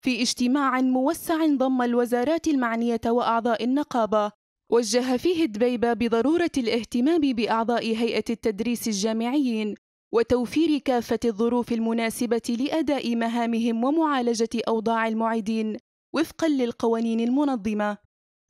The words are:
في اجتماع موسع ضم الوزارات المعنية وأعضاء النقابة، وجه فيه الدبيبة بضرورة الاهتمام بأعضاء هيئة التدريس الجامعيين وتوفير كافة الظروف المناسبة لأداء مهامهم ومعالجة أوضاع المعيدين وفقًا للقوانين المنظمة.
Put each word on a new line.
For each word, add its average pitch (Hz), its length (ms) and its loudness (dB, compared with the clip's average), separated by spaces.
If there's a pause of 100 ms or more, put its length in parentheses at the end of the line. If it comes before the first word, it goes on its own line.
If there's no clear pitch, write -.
في 247 180 0
اجتماع 254 580 0
موسع 285 640 0
ضم 262 360 2
الوزارات 240 680 0
المعنية 233 580 0
وأعضاء 233 580 0
النقابة، 220 680 0 (420)
وجه 247 440 2
فيه 330 280 0
الدبيبة 233 480 0
بضرورة 240 640 2
الاهتمام 247 640 0
بأعضاء 226 640 0
هيئة 226 460 -2
التدريس 226 580 -2
الجامعيين 220 840 -2 (400)
وتوفير 247 640 2
كافة 240 460 -2
الظروف 233 480 0
المناسبة 226 840 -2
لأداء 262 580 0
مهامهم 233 680 0
ومعالجة 254 640 0 (200)
أوضاع 226 400 0
المعيدين 220 680 -2 (380)
وفقًا 320 340 0
للقوانين 233 720 0
المنظمة. 226 760 0 (520)